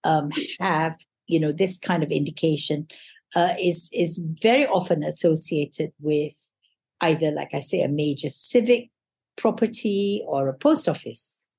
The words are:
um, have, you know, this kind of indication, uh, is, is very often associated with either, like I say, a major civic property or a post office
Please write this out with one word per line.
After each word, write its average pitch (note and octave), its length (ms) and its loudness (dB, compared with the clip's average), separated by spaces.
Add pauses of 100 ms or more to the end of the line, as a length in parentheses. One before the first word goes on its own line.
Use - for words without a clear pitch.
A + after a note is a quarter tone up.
um, D3+ 280 0 (260)
have, D#3+ 380 0 (320)
you E3 100 2
know, D3+ 140 2
this F#3 260 2
kind E3+ 240 0
of D3 80 -4
indication, D3+ 760 -2 (460)
uh, F3 240 2
is, F3+ 340 2
is E3+ 280 0 (220)
very B3+ 240 4
often F3+ 360 0
associated D3+ 1000 0
with D3+ 500 -4 (500)
either, D#3+ 300 2
like D3 240 -8
I - 60 -4
say, F3 200 2
a C3+ 80 0
major D3 400 -2
civic A#3+ 600 2 (460)
property G#3 880 -2
or C#3 220 -2
a - 60 -4
post D4+ 340 2
office - 600 -6 (100)